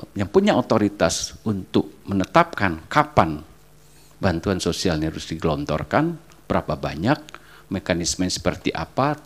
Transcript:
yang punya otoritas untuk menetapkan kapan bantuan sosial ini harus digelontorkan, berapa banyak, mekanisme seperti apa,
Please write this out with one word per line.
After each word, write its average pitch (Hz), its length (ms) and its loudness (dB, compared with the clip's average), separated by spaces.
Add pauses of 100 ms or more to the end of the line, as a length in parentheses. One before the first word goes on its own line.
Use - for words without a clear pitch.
(140)
yang 98 160 -2
punya 202 240 4
otoritas 104 880 2
untuk 101 480 -2 (160)
menetapkan 98 800 -2
kapan 90 560 2 (800)
bantuan 90 400 2
sosial 82 400 0
ini 80 80 -2
harus 76 160 -10
digelontorkan, 82 880 0 (320)
berapa - 320 0
banyak, 127 400 0 (560)
mekanisme 85 560 0
seperti - 400 -2
apa, - 560 -2